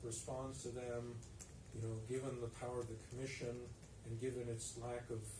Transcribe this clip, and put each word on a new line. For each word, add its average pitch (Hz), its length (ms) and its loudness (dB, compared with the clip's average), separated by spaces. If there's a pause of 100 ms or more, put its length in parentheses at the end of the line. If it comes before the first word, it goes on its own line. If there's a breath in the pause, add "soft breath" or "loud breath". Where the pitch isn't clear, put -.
responds 131 580 0
to 123 60 0
them, 120 500 0 (560)
you 110 80 0
know, 113 120 4 (140)
given 127 320 4
the 117 120 2 (100)
power 123 160 2
of 113 100 2
the 113 100 -2 (120)
Commission 123 580 0 (380)
and 113 140 2
given 123 280 4
its 113 300 0
lack 120 320 0
of 110 100 2 (200)